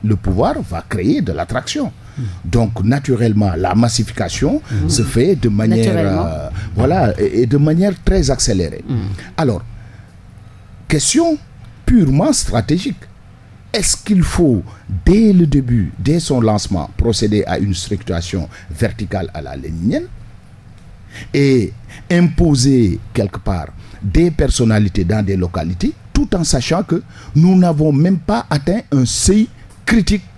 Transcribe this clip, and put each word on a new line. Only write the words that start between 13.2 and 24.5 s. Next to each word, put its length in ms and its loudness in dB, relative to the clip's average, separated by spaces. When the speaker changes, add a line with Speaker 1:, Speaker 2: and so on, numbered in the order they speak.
Speaker 1:
Est-ce 240 -2
qu'il 260 2
faut, 400 2
dès 280 6
le 120 6
début, 540 0
dès 200 0
son 220 0
lancement, 560 0
procéder 480 2
à 140 -2
une 160 0
structuration 720 -6
verticale 640 -4
à 80 -10
la 140 -12
léninienne 520 -4
et 400 2
imposer 880 2
quelque 260 -4
part 280 -6
des 300 2
personnalités 720 2